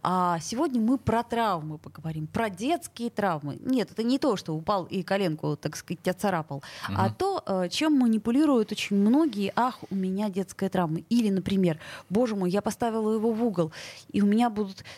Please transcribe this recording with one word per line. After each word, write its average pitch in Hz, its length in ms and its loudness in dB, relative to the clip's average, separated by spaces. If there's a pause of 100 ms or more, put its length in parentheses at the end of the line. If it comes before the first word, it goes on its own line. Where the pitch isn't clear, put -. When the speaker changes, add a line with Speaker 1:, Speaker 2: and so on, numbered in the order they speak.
Speaker 1:
А 180 380 2
сегодня 247 400 -2
мы 247 180 2
про 226 240 0
травмы 185 560 -2
поговорим, 156 480 -8
про 226 240 -2
детские 233 600 -4
травмы. 156 500 -2
Нет, 254 320 0
это 220 100 -6
не 247 160 2
то, 254 180 2
что - 180 -6
упал 175 320 -2
и 190 160 -4
коленку, 156 540 0
так - 200 -8
сказать, - 320 -6
оцарапал, 175 540 -2 (260)
а 95 180 0
Speaker 2:
Мгм. 107 80 0
Speaker 1:
то, 381 320 -2
э, 185 240 0
чем 311 280 2
манипулируют 233 760 4
очень - 240 -2
многие: 214 580 4
"Ах, 247 240 0 (120)
у 190 40 -4
меня 190 340 -2
детская 190 420 -4
травма". 170 380 0
Или, 226 220 2
например: 190 480 2 (320)
"Боже 220 240 2
мой, 185 160 0
я 202 120 0
поставила 220 520 0
его 220 180 2
в 220 120 0
угол, 175 260 0 (400)
и 202 120 0
у 202 40 6
меня 226 240 4
будут 202 320 -6 (160)